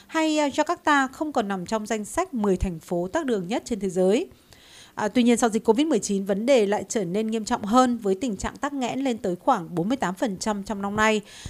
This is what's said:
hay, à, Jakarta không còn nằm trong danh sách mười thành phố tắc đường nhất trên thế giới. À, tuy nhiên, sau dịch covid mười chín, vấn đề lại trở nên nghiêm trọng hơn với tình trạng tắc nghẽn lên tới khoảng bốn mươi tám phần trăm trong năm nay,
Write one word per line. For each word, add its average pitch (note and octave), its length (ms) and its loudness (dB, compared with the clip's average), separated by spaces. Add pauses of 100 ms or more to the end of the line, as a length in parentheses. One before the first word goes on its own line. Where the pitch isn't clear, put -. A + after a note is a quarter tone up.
hay, D#4 320 0
à, D4 100 2
Jakarta D4 640 0
không D#4 200 -6
còn A3 160 0
nằm F#3+ 180 -4
trong G#3+ 200 -4
danh G#3+ 180 -4
sách F4 300 -4
mười G#3 220 2
thành F3+ 240 -4
phố F3 280 -4
tắc D4+ 180 -2
đường G3+ 220 -2
nhất C4+ 180 -2
trên A3 140 -4
thế G3 100 -2
giới. F#3+ 380 2 (680)
À, G#3 140 -2
tuy A#3+ 140 2
nhiên, A#3 140 6
sau A#3 140 2
dịch G#3+ 140 -2
covid A#3 220 4
mười D4 120 2
chín, G3 260 -2
vấn G3+ 220 -2
đề B3 200 6
lại G3+ 220 0
trở G#3+ 160 -2
nên G3 220 -2
nghiêm A3 180 -4
trọng A#3+ 200 -4
hơn A#3+ 340 4
với G3 160 0
tình G3+ 220 -4
trạng - 200 -8
tắc C#4+ 160 -4
nghẽn B3+ 260 -4
lên B3+ 200 -2
tới F#3 180 -4
khoảng F3 380 0
bốn E3+ 140 0
mươi C4+ 80 0
tám F#3 180 -2
phần G3+ 220 -2
trăm G#3 260 -4
trong G3 200 -8
năm G3+ 140 -4
nay, G#3+ 240 4 (300)